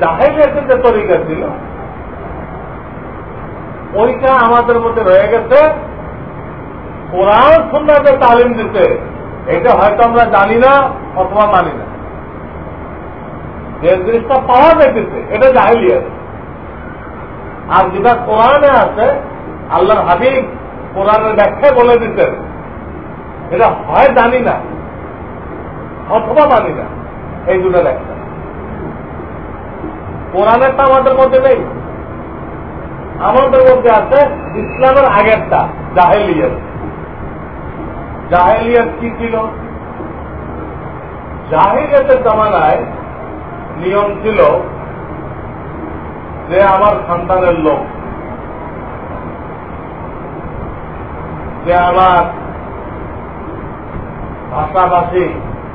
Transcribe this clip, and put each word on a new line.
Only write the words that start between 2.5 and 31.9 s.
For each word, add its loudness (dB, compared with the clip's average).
ওইটা 2
আমাদের 4
মধ্যে 0
রয়ে 6
গেছে। 4
কোরআন 6
সুন্নাহ 4
যে 6
তালিম 6
দিতে, 2
এটা 2
হয়তো 4
আমরা 6
জানি 4
না 6
অথবা 2
মানি 2
না। -8
যে 4
জিনিসটা 0
পাওয়া 6
যাইতেছে, 0
এটা 6
জাহেলিয়াত। 4
আর 2
যেটা 2
কোরআনে 4
আছে, 2
আল্লাহর 2
হাবিব 2
কোরআনের 2
ব্যাখ্যায় 4
বলে 4
দিতেন, 0
এটা 4
হয় 2
জানি 4
না 0
অথবা 4
মানি 2
না, -8
এই 2
দুটো 4
ব্যাখ্যা। -2
কোরআনেরটা 4
আমাদের 6
মধ্যে 4
নেই, 4